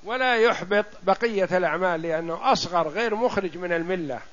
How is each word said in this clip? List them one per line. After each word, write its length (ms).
ولا 320
يحبط 500
بقية 500
الأعمال 500
لأنه 500
أصغر 360
غير 260
مخرج 440
من 140
الملة 480